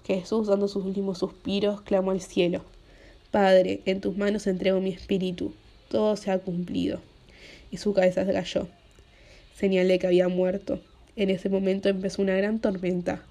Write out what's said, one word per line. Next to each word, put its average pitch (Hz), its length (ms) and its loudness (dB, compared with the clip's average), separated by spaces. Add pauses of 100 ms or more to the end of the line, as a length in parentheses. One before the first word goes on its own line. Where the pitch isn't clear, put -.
Jesús, 208 440 -2
dando 202 180 2
sus 202 180 -4
últimos 196 340 -4
suspiros, 202 640 -4
clamó 190 280 0
al 190 100 0
cielo: 180 440 -2 (680)
"Padre, 190 540 4
en 190 160 0
tus 196 160 -4
manos 202 300 -2
entrego 190 340 0
mi 190 100 -2
espíritu. 180 640 -4 (340)
Todo 214 280 0
se 202 160 -4
ha 185 80 0
cumplido". 175 600 -4 (720)
Y 190 60 -12
su 202 180 -2
cabeza 185 300 2
se 196 80 0
cayó, 190 340 -2 (880)
señal 185 320 2
de 185 140 4
que 185 80 -2
había 180 180 6
muerto. 185 540 0 (340)
En 196 160 0
ese 190 180 -2
momento 196 400 2
empezó 196 340 -2
una 190 120 2
gran 208 240 0
tormenta 185 720 -2